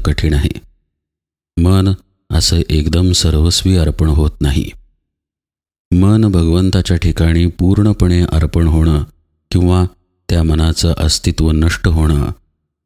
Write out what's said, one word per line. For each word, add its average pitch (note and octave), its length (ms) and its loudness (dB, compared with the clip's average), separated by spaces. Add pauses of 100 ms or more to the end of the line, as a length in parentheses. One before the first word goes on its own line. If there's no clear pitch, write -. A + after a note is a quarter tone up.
कठीण D#2 280 -2
आहे. - 280 -2 (1000)
मन F#2+ 320 2 (380)
असं D#2+ 280 0 (100)
एकदम D#2+ 420 0
सर्वस्वी F2 680 0
अर्पण D#2+ 300 0
होत D2+ 240 0 (100)
नाही. C#2+ 280 -2 (1200)
मन G2+ 380 2
भगवंताच्या F2+ 680 0
ठिकाणी E2 500 0
पूर्णपणे F#2 720 0
अर्पण E2 460 0
होणं D#2 360 2 (480)
किंवा F2+ 340 2 (440)
त्या E2+ 140 0
मनाचं D#2+ 540 0
अस्तित्व D#2+ 540 -2
नष्ट D#2+ 360 0
होणं D#2 440 0 (540)